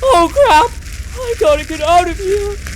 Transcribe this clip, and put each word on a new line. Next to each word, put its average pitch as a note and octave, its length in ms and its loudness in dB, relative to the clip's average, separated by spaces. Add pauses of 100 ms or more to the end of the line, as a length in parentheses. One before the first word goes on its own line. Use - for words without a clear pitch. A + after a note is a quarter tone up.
oh F4 300 4
crap! A#4 380 4 (480)
I B4 220 -6
gotta D4+ 240 2
get D#4 160 -8
out F4 280 2
of E4+ 80 -6
here. G4+ 600 -6